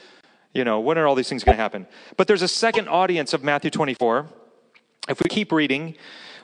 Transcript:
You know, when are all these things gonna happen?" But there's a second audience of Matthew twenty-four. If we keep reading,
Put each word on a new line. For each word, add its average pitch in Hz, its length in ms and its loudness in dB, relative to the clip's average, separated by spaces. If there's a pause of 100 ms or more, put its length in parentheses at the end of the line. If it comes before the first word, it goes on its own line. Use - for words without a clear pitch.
(540)
You 127 100 0
know, 110 160 0
when 147 180 0
are 156 100 4
all 139 80 4
these 127 120 0
things 127 160 -6
gonna 110 140 4
happen?" 104 300 -4 (280)
But 190 140 4
there's 196 120 4
a 180 60 2
second 214 400 0
audience 175 460 0
of 139 100 -2
Matthew 147 260 0
twenty-four. 135 600 0 (800)
If 139 120 -4
we 170 80 4
keep - 220 -4
reading, 151 460 0 (460)